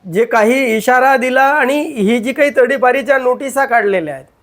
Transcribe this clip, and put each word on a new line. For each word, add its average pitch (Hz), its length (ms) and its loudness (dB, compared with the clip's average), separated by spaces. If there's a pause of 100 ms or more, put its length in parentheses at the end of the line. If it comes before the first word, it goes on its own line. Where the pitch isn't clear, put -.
(120)
जे 208 120 2
काही 233 520 0
इशारा 254 400 2
दिला 254 260 0
आणि 277 380 0
ही 240 380 -2
जी 240 140 -4
काही 285 240 0
तडीपारीच्या 247 640 0
नोटिसा 254 460 -2
काढलेल्या 202 500 -2
आहेत 135 120 -18 (160)